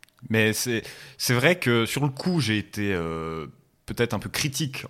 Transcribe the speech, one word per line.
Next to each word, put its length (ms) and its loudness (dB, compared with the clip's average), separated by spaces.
Mais 220 4
c'est, 320 -2
c'est 160 0
vrai 240 4
que 280 4
sur 180 -2
le 60 4
coup, 320 0
j'ai 160 2
été, 360 -2
euh, 520 -4
peut-être 280 -2
un 60 -2
peu 100 -6
critique 600 -4